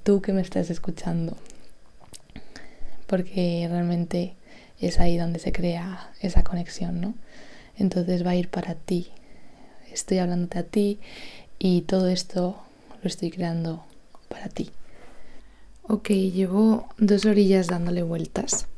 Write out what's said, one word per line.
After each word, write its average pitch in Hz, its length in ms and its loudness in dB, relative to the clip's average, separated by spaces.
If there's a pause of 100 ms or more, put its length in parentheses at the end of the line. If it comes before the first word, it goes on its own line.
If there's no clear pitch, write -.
tú 196 180 4
que 196 100 -2
me 190 100 2
estás 175 280 -2
escuchando, 170 640 -2 (1700)
porque 175 640 0
realmente 175 640 -2 (440)
es 175 200 4
ahí 175 180 8
donde 165 220 -2
se 180 120 -2
crea 175 600 -2 (100)
esa 180 220 8
conexión, 175 580 0
¿no? 202 120 -4 (640)
Entonces 180 480 0
va 180 60 0
a 180 40 4
ir 180 140 2
para 175 260 -4
ti. - 360 -2 (800)
Estoy - 280 -2
hablándote 175 400 -2
a 175 40 0
ti 208 360 0 (640)
y 180 180 4
todo 185 260 2
esto 180 480 -2 (440)
lo 190 60 -2
estoy 175 240 -6
creando 165 540 -4 (420)
para - 220 -10
ti. - 220 -8 (1120)
Ok, - 260 -2
llevo 190 880 2
dos 208 280 4
orillas 196 420 6
dándole 175 360 0
vueltas. - 640 -2 (100)